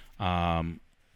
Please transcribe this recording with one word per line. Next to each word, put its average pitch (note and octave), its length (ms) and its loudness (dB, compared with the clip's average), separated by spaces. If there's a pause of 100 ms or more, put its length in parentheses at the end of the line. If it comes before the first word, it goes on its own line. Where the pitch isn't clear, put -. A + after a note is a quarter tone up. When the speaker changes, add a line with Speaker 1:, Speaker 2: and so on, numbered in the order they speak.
(200)
Speaker 1:
all G2 80 0
right. E2+ 320 2
Speaker 2:
Um, E2 200 -4 (360)